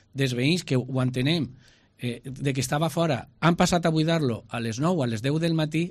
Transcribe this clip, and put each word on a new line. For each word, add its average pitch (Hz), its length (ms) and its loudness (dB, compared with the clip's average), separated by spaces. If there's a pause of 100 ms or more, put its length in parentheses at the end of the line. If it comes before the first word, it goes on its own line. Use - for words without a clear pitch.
(140)
dels 135 220 0
veïns, 156 260 2
que 135 160 0
ho 127 240 -2
entenem, 127 460 0 (520)
eh, 120 220 -6
de 135 300 -4
que 131 80 -2
estava 151 320 0
fora, 165 300 0 (180)
han 170 160 4
passat 175 280 2
a 170 60 4
buidar-lo 156 580 0
a 120 120 -6
les 113 180 -4
nou, 165 240 0
a 123 60 0
les 113 160 -2
deu 143 160 2
del 165 160 2
matí, 160 340 0